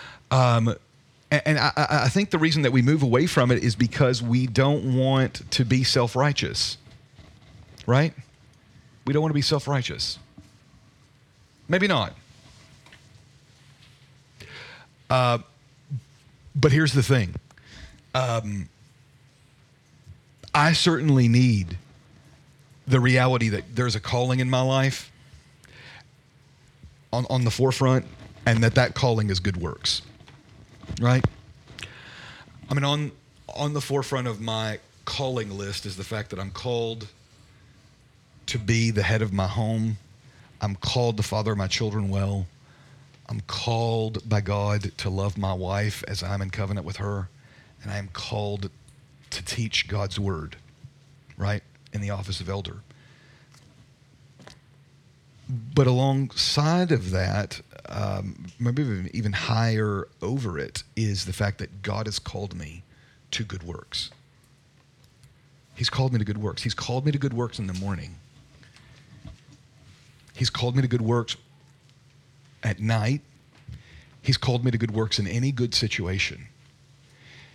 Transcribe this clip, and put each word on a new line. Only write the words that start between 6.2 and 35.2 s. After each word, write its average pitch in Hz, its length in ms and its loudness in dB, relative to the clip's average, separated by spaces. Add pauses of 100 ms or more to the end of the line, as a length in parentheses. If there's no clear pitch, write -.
right? 143 280 4 (920)
We 135 80 0
don't 151 100 4
want 160 80 0
to 151 40 0
be 143 80 2
self-righteous. - 760 -2 (1500)
Maybe 185 200 4
not. 120 260 0 (3000)
Uh, 123 280 4 (1160)
but 143 180 6
here's 151 200 6
the 135 100 4
thing. 104 320 2 (800)
Um, 113 540 -2 (1900)
I 151 180 6
certainly 143 560 6
need 110 500 4 (1080)
the 131 140 6
reality 127 500 6
that 104 260 -4
there's 123 180 0
a 107 60 -4
calling 127 400 0
in 127 100 0
my 127 100 4
life 135 500 2 (2000)
on, 123 180 0
on 127 140 2
the 113 60 2
forefront, 131 540 2 (400)
and 113 200 4
that 113 100 4
that 127 200 4
calling 110 360 2
is 92 100 -2
good 92 160 -2
works, - 460 -6 (1000)
right? 123 240 4 (1400)
I 143 60 -2
mean, 143 100 0
on, 147 280 0 (420)
on 147 180 -2
the 147 80 -2
forefront 135 460 -2
of 107 140 -6
my 110 380 -4 (260)
calling 120 520 -4